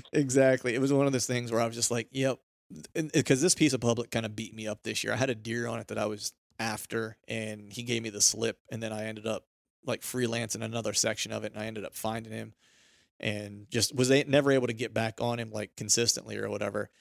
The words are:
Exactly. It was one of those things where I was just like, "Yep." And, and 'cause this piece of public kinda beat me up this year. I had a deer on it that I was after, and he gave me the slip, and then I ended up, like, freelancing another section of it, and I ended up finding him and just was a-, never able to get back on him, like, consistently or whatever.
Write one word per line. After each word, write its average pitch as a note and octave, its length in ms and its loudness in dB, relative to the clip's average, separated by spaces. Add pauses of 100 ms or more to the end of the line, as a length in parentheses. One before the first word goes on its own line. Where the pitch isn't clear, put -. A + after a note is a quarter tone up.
(120)
Exactly. C3 600 6
It A#2 60 2
was C3+ 120 4
one C#3 140 6
of C#3 60 4
those B2 140 0
things A#2+ 260 -2
where A2+ 80 4
I A#2 60 4
was A2+ 100 -4
just A#2 140 0
like, A#2+ 220 0
"Yep." C3+ 260 0 (560)
And, D#3+ 200 -2
and C#3+ 120 6
'cause C3+ 160 6
this F3+ 120 4
piece D3+ 200 4
of A#2+ 60 -2
public A#2 300 0
kinda A2+ 180 -2
beat G#2 260 -10
me A2 120 -10
up G#2 180 -6
this A2 200 -4
year. A2+ 80 -2
I A2+ 40 0
had C3 140 2
a A#2+ 40 -2
deer A2+ 340 -6
on A#2 120 -6
it G#2 80 -12
that A2 100 -6
I G#2+ 80 0
was G#2+ 260 -6 (260)
after, A2 600 -4 (100)
and G#2+ 440 -6
he A#2+ 100 -8
gave A#2+ 200 -2
me A2+ 80 -6
the G2+ 100 -8
slip, A2 400 2 (100)
and A2+ 120 -6
then A2 100 -4
I G#2+ 140 -4
ended A2 200 -8
up, A2 220 -4 (360)
like, B2 180 -4
freelancing A#2 600 -2
another A2+ 300 -4
section A2 380 0
of A2 120 -4
it, G#2+ 80 -8
and G#2+ 100 -10
I G#2+ 40 -6
ended A2 180 -8
up - 100 -12
finding A2 380 -6
him A2 220 -10 (680)
and G#2 500 -6
just A#2 240 0
was B2+ 160 4
a-, C3+ 140 6
never C#3 280 4
able C3 160 4
to A#2+ 60 -2
get A2 200 -6
back A2+ 260 -2
on A#2 200 0
him, A2 120 -8
like, G#2+ 240 -8
consistently A2 600 0
or G#2+ 120 -4
whatever. G#2 400 -4 (100)